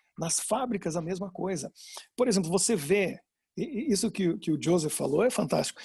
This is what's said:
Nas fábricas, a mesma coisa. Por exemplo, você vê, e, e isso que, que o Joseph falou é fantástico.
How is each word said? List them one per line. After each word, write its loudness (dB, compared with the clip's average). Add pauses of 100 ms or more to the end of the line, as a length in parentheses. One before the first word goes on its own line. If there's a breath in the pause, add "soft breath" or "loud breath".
(180)
Nas 0
fábricas, -2
a -2
mesma -6
coisa. -6 (420 loud breath)
Por 2
exemplo, 2
você 2
vê, 0 (380)
e, -2
e -2
isso 2
que, 0
que -4
o 0
Joseph 2
falou 0
é 4
fantástico. 0